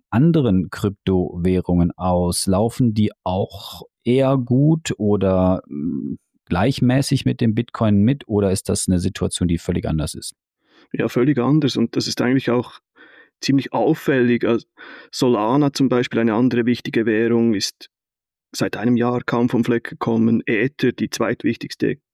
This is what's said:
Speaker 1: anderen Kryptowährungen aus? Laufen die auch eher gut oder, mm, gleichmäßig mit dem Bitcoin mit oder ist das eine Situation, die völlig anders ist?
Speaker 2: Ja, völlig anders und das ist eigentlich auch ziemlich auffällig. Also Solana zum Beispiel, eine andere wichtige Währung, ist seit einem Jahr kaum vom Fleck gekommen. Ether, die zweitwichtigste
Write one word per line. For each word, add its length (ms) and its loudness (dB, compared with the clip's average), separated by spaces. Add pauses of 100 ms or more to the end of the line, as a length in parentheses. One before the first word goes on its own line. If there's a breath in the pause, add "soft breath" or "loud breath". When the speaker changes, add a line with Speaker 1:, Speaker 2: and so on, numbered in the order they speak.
(120)
Speaker 1:
anderen 580 2
Kryptowährungen 1300 0
aus? 480 -2
Laufen 480 0
die 180 0 (120)
auch 580 -6 (220)
eher 340 2
gut 640 0
oder, 640 2
mm, 520 -6 (280)
gleichmäßig 800 0
mit 160 -2
dem 140 2
Bitcoin 480 0
mit 240 0
oder 240 2
ist 180 -4
das 180 -4
eine 120 2
Situation, 480 -2
die 100 0
völlig 300 -4
anders 260 -4
ist? 220 -14 (560 soft breath)
Speaker 2:
Ja, 160 -2
völlig 320 0
anders 380 2
und 180 0
das 120 -2
ist 140 -4
eigentlich 300 0
auch 220 -2 (680 loud breath)
ziemlich 320 -2
auffällig. 720 2
Also 220 0 (420 loud breath)
Solana 640 2
zum 160 2
Beispiel, 300 0
eine 160 2
andere 320 2
wichtige 400 -2
Währung, 480 2
ist 340 -8 (640)
seit 260 -6
einem 200 0
Jahr 280 -2
kaum 240 0
vom 140 0
Fleck 260 -2
gekommen. 560 0
Ether, 460 -2
die 180 -4
zweitwichtigste 880 -4 (160)